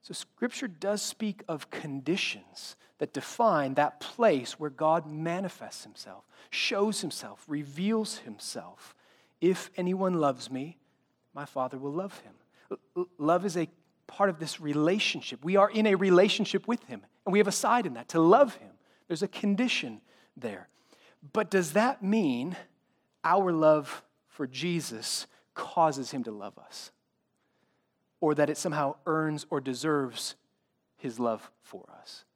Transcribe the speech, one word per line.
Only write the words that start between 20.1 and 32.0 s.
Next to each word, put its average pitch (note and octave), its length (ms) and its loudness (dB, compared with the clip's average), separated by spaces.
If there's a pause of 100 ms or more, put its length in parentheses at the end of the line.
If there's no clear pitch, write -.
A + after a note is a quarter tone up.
there. G2+ 300 -10 (680)
But G#3+ 160 0
does F3 240 0
that A3+ 300 2
mean F3 520 0 (680)
our F3+ 280 4
love D#3 520 4 (240)
for - 180 -8
Jesus C3 840 -6 (260)
causes C#3+ 580 0
him C3 140 -6
to A2+ 60 -10
love G2+ 260 -12
us? - 340 -20 (1300)
Or D3+ 160 2
that D3 140 4
it D#3 80 -4
somehow D3 480 -4
earns D#3 440 -2
or D3 100 -2
deserves C3+ 760 -4 (640)
his A#2+ 220 -10
love A2+ 300 -2 (140)
for - 260 -20 (120)